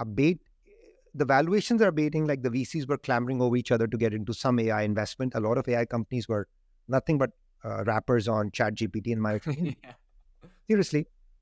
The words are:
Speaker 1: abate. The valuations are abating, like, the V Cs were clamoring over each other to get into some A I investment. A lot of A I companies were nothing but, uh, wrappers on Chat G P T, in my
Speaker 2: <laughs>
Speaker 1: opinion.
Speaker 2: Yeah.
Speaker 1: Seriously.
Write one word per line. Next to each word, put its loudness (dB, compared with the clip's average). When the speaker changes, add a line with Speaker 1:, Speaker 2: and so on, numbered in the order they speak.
Speaker 1:
abate. 0
The -2
valuations 2
are 6
abating, 0
like, -2
the 0
V -2
Cs -6
were -2
clamoring 0
over 4
each -2
other 4
to -4
get 0
into -4
some 0
A 2
I 0
investment. -2
A -2
lot 0
of -2
A 2
I 0
companies -4
were -2
nothing 2
but, 0
uh, -6
wrappers 2
on 0
Chat 0
G -2
P -6
T, -2
in -2
my 0
Speaker 2:
<laughs> -2
Speaker 1:
opinion. -4
Speaker 2:
Yeah. -20
Speaker 1:
Seriously. 0